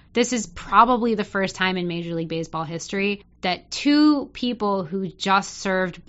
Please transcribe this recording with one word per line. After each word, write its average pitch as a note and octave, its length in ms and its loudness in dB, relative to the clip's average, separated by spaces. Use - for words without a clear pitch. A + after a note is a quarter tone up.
this A#3+ 180 2
is A#3 140 -4
probably A#3 680 2
the G3+ 80 -2
first F#3+ 320 -2
time F#3 220 0
in F3 100 -4
Major E3+ 280 -6
League E3 140 -4
Baseball D#3+ 360 -6
history G3 580 -4
that F3+ 280 -6
two D4 600 4
people G#3 520 -2
who F#3+ 220 -4
just G3 520 -2
served F#3 500 -2